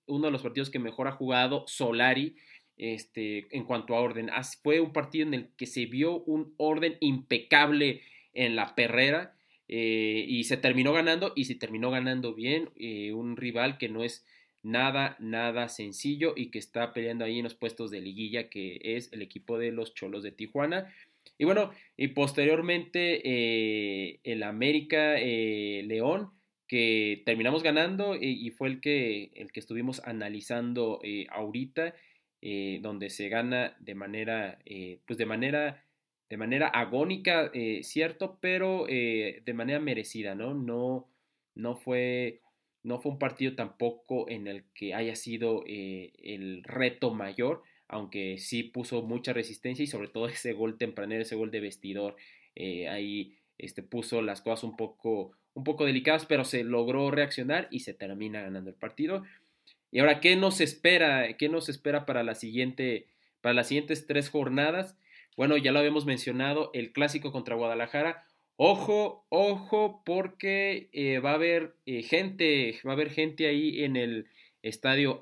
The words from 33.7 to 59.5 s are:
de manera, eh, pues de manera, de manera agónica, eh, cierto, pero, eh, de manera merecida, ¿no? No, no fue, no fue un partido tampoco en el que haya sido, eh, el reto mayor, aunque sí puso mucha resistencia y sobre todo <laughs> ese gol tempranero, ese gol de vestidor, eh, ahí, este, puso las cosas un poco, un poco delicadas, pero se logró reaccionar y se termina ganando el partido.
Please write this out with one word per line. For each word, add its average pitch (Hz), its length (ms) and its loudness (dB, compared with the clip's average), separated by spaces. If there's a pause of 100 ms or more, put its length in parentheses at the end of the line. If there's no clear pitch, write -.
de 101 140 -14
manera, 107 720 -6
eh, 92 400 -12
pues 117 100 -6
de 113 100 -2
manera, 139 580 -2 (440)
de 110 100 -8
manera 123 280 2
agónica, 160 840 2
eh, 110 300 -2
cierto, 165 580 -4
pero, 185 480 0
eh, 113 560 0
de 123 80 -4
manera 123 280 -2
merecida, 110 540 -4
¿no? 117 200 -6
No, 127 540 -2 (460)
no 117 220 -6
fue, 123 640 -2 (420)
no 120 180 -4
fue 147 120 -4
un 139 60 -8
partido 131 360 -2
tampoco 120 760 -4
en 104 160 -8
el 98 180 -10 (100)
que 98 200 -8
haya 113 200 -4
sido, 113 520 -2
eh, 95 460 -10 (100)
el 95 420 -10
reto 127 480 0
mayor, 110 500 -2 (240)
aunque 98 520 -6
sí 117 240 -4
puso 120 400 -4
mucha 120 320 -4
resistencia 120 480 -4
y 147 40 0
sobre 104 220 -8
todo 113 180 -2
<laughs> - 20 -4
ese 117 260 -4
gol 113 240 -2
tempranero, 110 420 -4
ese 113 160 -4
gol 110 140 -2
de 110 100 -4
vestidor, 101 560 -6 (380)
eh, 87 340 -6
ahí, 101 480 -6 (220)
este, - 240 -12
puso 117 400 -4
las 101 180 -4
cosas 113 240 -2
un 113 100 -8
poco, 107 640 -4 (160)
un 135 120 -10
poco 151 200 0
delicadas, 147 400 4
pero 139 220 2
se 123 180 0
logró 123 460 2
reaccionar 143 600 0
y - 100 -6
se - 120 -12
termina 104 480 -8
ganando 95 300 -8
el 92 60 -20
partido. 156 460 -4 (680)